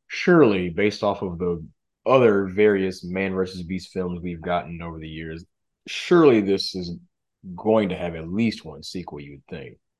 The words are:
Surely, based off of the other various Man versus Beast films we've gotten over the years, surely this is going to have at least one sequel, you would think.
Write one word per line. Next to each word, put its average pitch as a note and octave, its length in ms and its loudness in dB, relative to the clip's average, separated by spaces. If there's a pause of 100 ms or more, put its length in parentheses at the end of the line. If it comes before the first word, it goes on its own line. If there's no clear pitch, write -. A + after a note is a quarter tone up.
Surely, G#2+ 600 4
based G2+ 340 0
off G2+ 200 -2
of F2 160 -6
the F2 260 -4 (400)
other A2 400 4
various F#2+ 580 2
Man F#2+ 300 -4
versus F#2 300 -4
Beast F2+ 280 -8
films F2+ 300 -6
we've E2+ 200 -10
gotten E2+ 420 -4
over E2 160 -12
the D#2 100 -14
years, D#2+ 360 -12 (420)
surely D3 540 4
this G2 340 -2
is F2 200 -8 (600)
going G#2+ 340 2
to F2+ 60 -6
have F2 200 -6
at D#2+ 140 -10
least G#2 360 -2
one D2 180 -16
sequel, E2 380 -12
you C#2+ 100 -18
would C#2 160 -20 (100)
think. - 200 -16 (220)